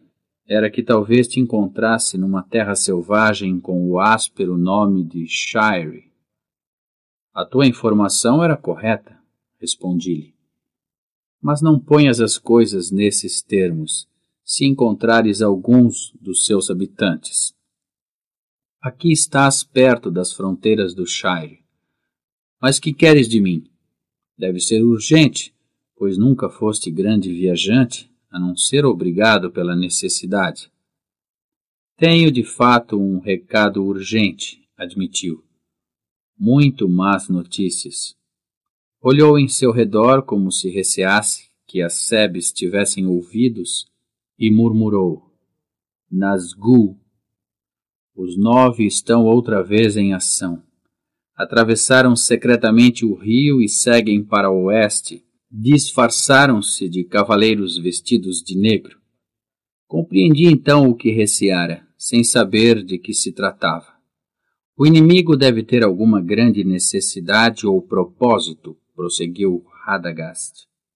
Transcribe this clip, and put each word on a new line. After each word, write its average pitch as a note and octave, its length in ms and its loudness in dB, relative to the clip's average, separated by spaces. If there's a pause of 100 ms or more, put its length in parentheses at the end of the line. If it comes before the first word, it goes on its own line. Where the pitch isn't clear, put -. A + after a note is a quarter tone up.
(480)
era G#2+ 220 0
que - 100 -6
talvez A#2 460 2
te C3 140 -4
encontrasse A2 760 -2
numa F#2+ 240 -4
terra G2+ 360 -4
selvagem G2 800 -2
com F2+ 300 -4
o F2+ 100 -2
áspero G2+ 580 -2
nome F#2+ 480 0
de E2 220 -10
Shire." F#2+ 800 -4 (1300)
"A F#2 100 -6
tua C3+ 220 2
informação A#2 760 0
era D#3+ 140 0
correta", G#2+ 640 -8 (420)
respondi-lhe. F2 760 -8 (1080)
"Mas C#3+ 180 -2
não D#3 200 4
ponhas C#3 400 2
as A2 180 -2
coisas G2+ 540 0
nesses G2+ 500 -2
termos, E2+ 640 -4 (360)
se - 200 -4
encontrares A2+ 800 0
alguns A2 800 2
dos F#2 260 -4
seus G2+ 240 -2
habitantes. - 800 -6 (1300)
Aqui E3 300 -2
estás C#3 540 2
perto B2 480 2
das F2+ 200 -6
fronteiras F#2+ 640 -2
do F#2 100 -8
Shire. E2+ 600 -8 (1000)
Mas C3+ 160 0
que D3 160 -6
queres D3+ 340 6
de A2+ 120 0
mim? F2+ 240 -2 (760)
Deve F2+ 220 -6
ser A2+ 240 0
urgente, A#2+ 680 2 (440)
pois G2 200 -4
nunca B2 320 2
foste G#2+ 420 -6
grande F#2+ 420 -2
viajante, F#2 760 -2 (220)
a F2+ 80 -12
não F2+ 180 -6
ser C#3+ 280 -2
obrigado F#2+ 640 0
pela F2 240 -4
necessidade." F2+ 960 -6 (1300)
"Tenho E3 340 4
de B2 140 -2
fato A#2+ 560 0
um G2 180 -2
recado G2+ 640 -2
urgente", G2 920 -4
admitiu. F2+ 640 -8 (960)
"Muito C3+ 500 2
más F#2 400 0
notícias." - 840 -8 (880)
Olhou D3 380 6
em C#3 100 2
seu B2+ 240 0
redor A#2 500 2
como G2 300 -2
se - 160 -6
receasse F#2+ 800 -2 (180)
que F#2 140 -6
as E2+ 140 -4
sebes G2+ 580 -2
tivessem G2 540 -4
ouvidos G#2+ 800 -4 (520)
e A2 120 0
murmurou: G#2+ 800 0 (800)
Nazgûl. G2 880 0 (1160)
Os F2+ 220 -10
nove A#2 480 2
estão A#2 400 0
outra A2+ 380 2
vez G#2 340 0
em G2 160 0
ação. F2+ 500 -6 (720)
Atravessaram A#2 800 2
secretamente A#2 880 2
o G#2 100 -2
rio B2 480 0
e G#2 60 0
seguem G#2+ 560 0
para G2+ 260 0
o F#2 140 0
oeste, G#2 600 -2 (260)
disfarçaram-se B2+ 1400 0
de F2+ 160 -6
cavaleiros G2+ 760 0
vestidos F2+ 640 -4
de F#2 140 -10
negro. G2+ 420 -2 (880)
Compreendi E3+ 600 2
então C#3+ 420 4
o A#2+ 60 2
que A#2 160 -4
receara, G2 760 -2 (100)
sem A#2+ 280 -2
saber A2 580 2
de F#2 160 -8
que G#2 160 -12
se - 180 -6
tratava. F2 540 -6 (920)
"O C#3 100 2
inimigo D#3+ 500 6
deve B2+ 260 2
ter A#2 220 0
alguma G#2 360 2
grande G#2 440 0
necessidade G2 1040 -2
ou F#2+ 140 2
propósito", F2+ 960 -4 (180)
prosseguiu F2 680 -4 (200)
Radagast. E2+ 800 -10 (300)